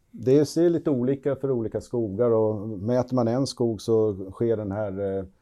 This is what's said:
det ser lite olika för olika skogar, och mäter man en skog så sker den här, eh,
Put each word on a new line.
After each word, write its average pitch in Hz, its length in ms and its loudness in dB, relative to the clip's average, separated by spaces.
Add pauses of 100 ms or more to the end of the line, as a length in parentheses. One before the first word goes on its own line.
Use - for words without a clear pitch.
(120)
det 143 340 4
ser 165 240 2
lite 165 200 0
olika 139 460 0
för 135 160 -4
olika 110 300 -2
skogar, 117 500 0
och 110 380 2
mäter 120 460 -2
man 120 120 2
en 131 200 0
skog 113 340 -2
så 107 500 2
sker 113 260 0
den 104 140 -6
här, 98 460 -4
eh, 95 80 -6 (160)